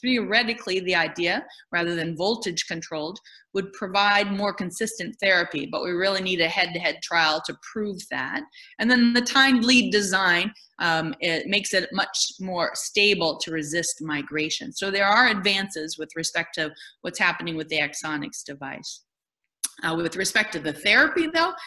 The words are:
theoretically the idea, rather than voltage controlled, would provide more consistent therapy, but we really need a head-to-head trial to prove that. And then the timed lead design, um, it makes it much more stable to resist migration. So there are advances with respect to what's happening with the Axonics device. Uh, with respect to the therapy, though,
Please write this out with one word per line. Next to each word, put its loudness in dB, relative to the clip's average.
theoretically 0
the 0
idea, 0
rather 2
than -2
voltage -2
controlled, -8
would -4
provide 2
more 0
consistent -6
therapy, 2
but -4
we -2
really 0
need 0
a 4
head-to-head -2
trial 2
to -8
prove -6
that. -6
And 4
then 6
the 4
timed 4
lead 6
design, 2
um, 0
it 0
makes 0
it 2
much -2
more -2
stable 2
to -6
resist -4
migration. -4
So -4
there 2
are 6
advances -2
with -8
respect -4
to -4
what's -8
happening 0
with -6
the -2
Axonics -4
device. -12
Uh, 0
with -2
respect 0
to -6
the -4
therapy, 2
though, 2